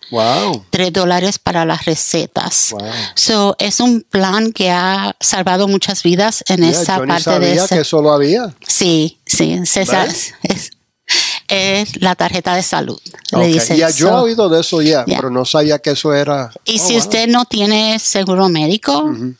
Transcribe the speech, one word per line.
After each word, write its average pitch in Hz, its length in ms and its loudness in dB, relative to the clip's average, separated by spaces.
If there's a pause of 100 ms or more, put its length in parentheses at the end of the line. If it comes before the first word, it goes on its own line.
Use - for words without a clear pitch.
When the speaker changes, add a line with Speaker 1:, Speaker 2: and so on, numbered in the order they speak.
(100)
Speaker 1:
Wow. 120 580 0
Speaker 2:
Tres 180 240 -2
dólares 180 460 0
para 175 260 -2
las 160 220 -4
recetas. - 840 -2
Speaker 1:
Wow. 202 100 -10 (320)
Speaker 2:
So, 202 440 2
es 208 220 -2
un 240 220 2
plan 202 500 0
que 185 180 0
ha 190 500 0
salvado 190 480 0
muchas 196 340 -2
vidas 190 460 0
en 185 120 2
Speaker 1:
Yeah, 170 100 4
Speaker 2:
esa 170 280 0
Speaker 1:
yo 131 80 -2
ni - 60 0
Speaker 2:
parte 170 180 0
de 160 40 2 (120)
Speaker 1:
sabía 175 180 2
Speaker 2:
ese 196 120 0
Speaker 1:
que 160 40 4
eso 151 220 2
lo 151 100 4
había. 151 420 0 (120)
Speaker 2:
Sí, 165 580 0
sí, 170 400 0
se 190 220 0
sa-, 185 180 0
Speaker 1:
¿Eh? 165 80 -4 (300)
Speaker 2:
es, - 280 -6 (760)
es 196 520 -2
la 185 140 2
tarjeta 175 400 -2
de 185 80 0
salud, 143 360 -4 (340)
le - 60 0
Speaker 1:
Ok, 175 80 4
Speaker 2:
dicen. 160 300 2
Speaker 1:
ya, 160 140 4
yo 147 180 2
he - 20 6
Speaker 2:
So, 185 120 4
Speaker 1:
oído 226 260 2
de 160 120 4
eso 165 200 -2
ya, 151 240 2
Speaker 2:
yeah. 127 120 -2
Speaker 1:
pero 131 140 -4
no 127 140 0
sabía 151 340 0
que 151 120 -4
eso 147 240 -2
era. 143 360 -2 (140)
Speaker 2:
Y 220 140 -2
Speaker 1:
Oh, 220 80 0
Speaker 2:
si 262 80 0
Speaker 1:
wow. 233 80 2
Speaker 2:
usted 226 260 0
no 240 160 4
tiene 214 540 0
seguro 190 500 0
médico 185 560 0
Speaker 1:
Ujú. 127 360 -4